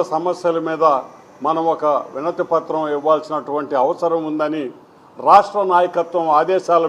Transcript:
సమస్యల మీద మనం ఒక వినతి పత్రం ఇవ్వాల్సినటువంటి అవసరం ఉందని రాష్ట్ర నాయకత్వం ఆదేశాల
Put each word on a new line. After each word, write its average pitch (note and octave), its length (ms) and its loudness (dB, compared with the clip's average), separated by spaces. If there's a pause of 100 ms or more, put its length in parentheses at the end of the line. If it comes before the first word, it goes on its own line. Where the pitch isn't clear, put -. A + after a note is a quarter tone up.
(120)
సమస్యల E3+ 460 -2 (100)
మీద D#3+ 180 0 (600)
మనం D#3+ 180 0 (100)
ఒక D3+ 120 -4 (300)
వినతి D#3+ 360 -4
పత్రం D#3+ 320 -2 (140)
ఇవ్వాల్సినటువంటి D3 840 -2
అవసరం E3 460 -2
ఉందని D3+ 340 -4 (680)
రాష్ట్ర G#3 420 6
నాయకత్వం F3 560 0 (120)
ఆదేశాల E3+ 500 2